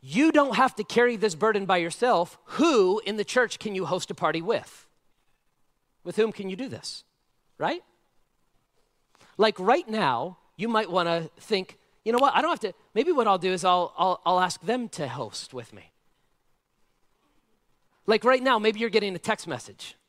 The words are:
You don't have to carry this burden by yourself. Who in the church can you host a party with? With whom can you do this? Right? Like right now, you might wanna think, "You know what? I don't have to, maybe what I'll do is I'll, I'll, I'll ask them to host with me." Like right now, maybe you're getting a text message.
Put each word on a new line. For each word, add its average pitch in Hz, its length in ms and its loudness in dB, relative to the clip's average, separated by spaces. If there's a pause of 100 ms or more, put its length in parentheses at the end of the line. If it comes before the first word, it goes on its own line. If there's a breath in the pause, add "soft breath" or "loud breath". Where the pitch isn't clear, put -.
You 220 280 2
don't 285 260 2
have 262 180 2
to 208 100 -8
carry 240 320 2
this 190 180 -2
burden 208 300 0
by 185 140 2
yourself. 175 640 0
Who 220 640 2
in 208 100 -6
the 208 80 -4
church 240 340 0
can 214 160 -8
you 185 120 -4
host 175 240 -6
a 190 40 -8
party 165 280 -2
with? - 440 -6 (1160)
With 170 120 -8
whom 220 160 2
can 190 180 -10
you 190 60 -6
do 254 100 -10
this? - 380 -14 (540)
Right? 247 260 -4 (1500 soft breath)
Like 208 220 2
right 233 280 2
now, 170 500 -2 (180)
you 196 100 -6
might 220 240 0
wanna 170 480 0
think, - 400 -4 (260)
"You 214 60 -2
know 240 80 2
what? 269 160 4
I 214 80 4
don't 320 80 0
have 302 80 -2
to, 190 140 -6 (200)
maybe 285 200 0
what 240 160 2
I'll 190 100 4
do 185 140 -2
is 180 120 -4
I'll, 180 320 2
I'll, 180 300 0
I'll 180 140 4
ask 180 220 -6
them 233 260 -4
to 151 180 -8
host 123 480 -10
with 120 180 -14
me." 101 200 -20 (2000)
Like 214 200 2
right 254 180 4
now, 254 160 4
maybe 214 220 0
you're 233 100 -2
getting 202 240 0
a 170 60 -8
text - 260 -4
message. - 480 -12 (140)